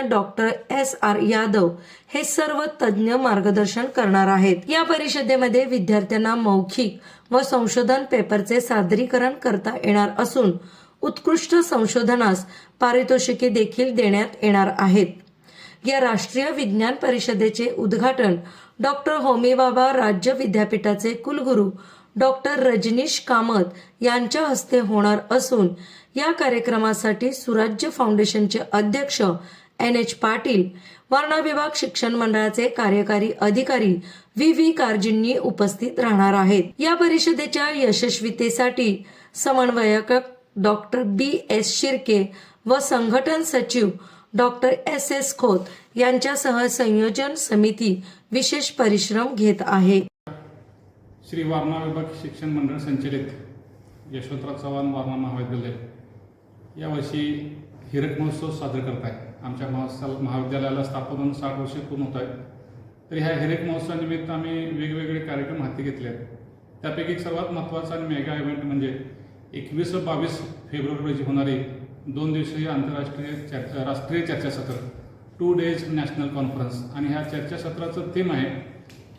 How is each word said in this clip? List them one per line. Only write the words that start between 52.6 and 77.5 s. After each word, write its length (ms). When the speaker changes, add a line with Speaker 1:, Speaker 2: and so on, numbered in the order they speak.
Speaker 2:
संचलित 480
यशवंतराव 460
चव्हाण 360
वारणा 220
महाविद्यालय 580
यावर्षी 760
हिरक 280
महोत्सव 300
साजरा 300
करत 220
आहे. 420
आमच्या 220
महोत्सव-, 540
महाविद्यालयाला 640
स्थापन 340
होऊन 160
साठ 260
वर्षे 200
पूर्ण 240
होत 120
आहेत. 180
तरी 80
ह्या 200
हिरक 220
महोत्सवानिमित्त 680
आम्ही 360
वेगवेगळे 540
कार्यक्रम 440
हाती 200
घेतले 240
आहेत. 120
त्यापैकी 300
एक 80
सर्वात 320
महत्त्वाचा 440
आणि 200
मेगा 200
इव्हेंट 280
म्हणजे 360
एकवीस 400
व 60
बावीस 400
फेब्रुवारी 400
रोजी 120
होणारे 640
दोन 260
दिवसीय 340
आंतरराष्ट्रीय 800
चर्चा, 360
राष्ट्रीय 380
चर्चासत्र, 640
टू 140
डेज 400
नॅशनल 340
कॉन्फरन्स. 480
आणि 120
ह्या 160
चर्चासत्राचं 800